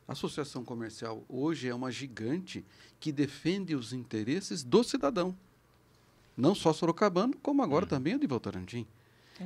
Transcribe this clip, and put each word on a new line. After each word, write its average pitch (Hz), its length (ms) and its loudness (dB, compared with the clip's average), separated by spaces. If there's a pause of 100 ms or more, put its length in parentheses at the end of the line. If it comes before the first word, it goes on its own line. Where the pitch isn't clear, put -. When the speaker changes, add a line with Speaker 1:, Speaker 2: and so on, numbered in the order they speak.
Speaker 1:
A - 40 -10
associação 143 520 -6
comercial 113 640 -8
hoje 135 400 -2
é 123 60 -2
uma 127 180 -4
gigante 120 720 -6 (340)
que 151 140 -4
defende 156 640 0
os 117 180 -4
interesses 127 720 -2
do 170 180 8
cidadão. 233 520 0 (1040)
Não 135 180 6
só - 180 4
sorocabano, 185 680 2
como 285 220 2
agora 165 220 4
Speaker 2:
Uhum. - 40 -4
Speaker 1:
também 151 280 0
o - 20 -2
de 294 80 2
Votorantim. 104 600 -4 (600)